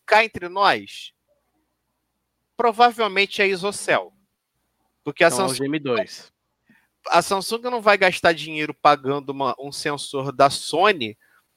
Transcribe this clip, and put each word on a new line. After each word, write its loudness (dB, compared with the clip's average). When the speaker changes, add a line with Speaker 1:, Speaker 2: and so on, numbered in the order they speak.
Speaker 1:
cá 4
entre -8
nós, -2
provavelmente 2
é 4
isocel. -2
Porque -2
a 6
Speaker 2:
Então, 0
é 0
o 0
Speaker 1:
Samsung -6
Speaker 2:
G -4
M -4
dois. -6
Speaker 1:
a 4
Samsung -6
não -4
vai 6
gastar 2
dinheiro -6
pagando 2
uma, -2
um -14
sensor -6
da 6
Sony -2